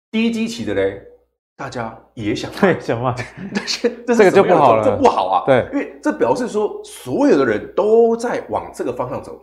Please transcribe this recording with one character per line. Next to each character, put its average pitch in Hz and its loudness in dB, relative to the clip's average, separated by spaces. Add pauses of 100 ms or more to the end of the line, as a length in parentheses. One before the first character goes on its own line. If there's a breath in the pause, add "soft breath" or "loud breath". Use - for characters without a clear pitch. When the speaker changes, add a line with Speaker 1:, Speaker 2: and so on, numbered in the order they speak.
(100)
Speaker 1:
低 226 0
基 226 -4
期 113 -8
的 101 -4
嘞， 98 0 (560)
大 131 -10
家 117 -8 (180)
也 107 -4
想 - -8
卖。 185 2
Speaker 2:
对， - -6
想 120 -4
卖。 123 -2 (200)
Speaker 1:
<laughs> 190 -12
这 202 -2
是， - -4 (160)
这 247 0
是 226 4
Speaker 2:
这 214 6
个 180 6
就 190 6
不 180 2
好 139 6
了。 110 2
Speaker 1:
什 107 2
么 101 0
样 95 0
的 - -
状 - -
况？ - -
这 - -
不 - 6
好 95 0
啊。 - 0
Speaker 2:
对。 123 2
Speaker 1:
因 277 -4
为 - -8
这 302 0
表 156 0
示 240 -2
说， 208 -4
所 208 -2
有 190 6
的 135 2
人 - -2
都 226 4
在 226 -6
往 104 -6
这 - -10
个 143 -4
方 123 -8
向 117 -8
走。 - -18